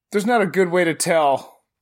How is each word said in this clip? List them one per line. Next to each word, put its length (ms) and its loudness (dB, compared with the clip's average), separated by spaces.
there's 140 -2
not 160 2
a 60 0
good 220 0
way 140 0
to 100 0
tell 680 -2